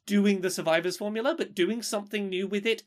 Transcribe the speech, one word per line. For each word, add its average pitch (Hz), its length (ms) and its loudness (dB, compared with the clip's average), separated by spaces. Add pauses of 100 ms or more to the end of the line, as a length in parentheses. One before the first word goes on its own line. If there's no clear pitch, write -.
doing 202 340 4
the 185 80 0
Survivors 170 480 0
formula, 226 400 -2
but 311 160 -6
doing 208 300 0
something 202 460 -4
new 185 180 -2
with 202 180 -2
it 220 220 0